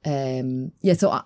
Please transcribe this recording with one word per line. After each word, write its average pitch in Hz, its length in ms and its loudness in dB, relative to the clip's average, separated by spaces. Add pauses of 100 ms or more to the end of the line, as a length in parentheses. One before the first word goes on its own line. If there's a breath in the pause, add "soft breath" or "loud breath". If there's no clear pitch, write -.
um, 131 680 -4 (100)
yeah, 180 120 4
so 190 180 4
I, - 140 -2